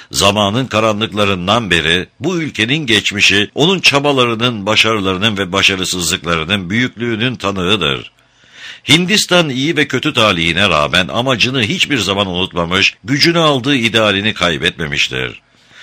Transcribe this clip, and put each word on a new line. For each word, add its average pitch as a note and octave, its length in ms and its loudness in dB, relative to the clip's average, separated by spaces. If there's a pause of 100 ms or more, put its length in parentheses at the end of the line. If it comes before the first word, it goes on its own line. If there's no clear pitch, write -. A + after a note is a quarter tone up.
(120)
Zamanın G#2 560 2
karanlıklarından G#2 1040 0
beri E2+ 360 2 (120)
bu E3+ 220 -2
ülkenin C3+ 440 -2
geçmişi, G2+ 680 2
onun F3 240 2
çabalarının, B2 840 0
başarılarının G#2 720 0
ve F#2+ 140 -4
başarısızlıklarının F2+ 1160 -2
büyüklüğünün A#2 680 -2
tanığıdır. F2 760 -2 (760)
Hindistan F3 600 2
iyi C3+ 280 -2
ve C#3+ 100 0
kötü C3 260 -2
talihine F#2 560 2
rağmen D2+ 380 2
amacını B2 560 0
hiçbir C#3+ 340 -2
zaman G2 300 0
unutmamış, F2 760 0
gücünü D#3 360 2
aldığı C#3+ 360 2
idealini G#2+ 580 0
kaybetmemiştir. C#2+ 1080 -4 (420)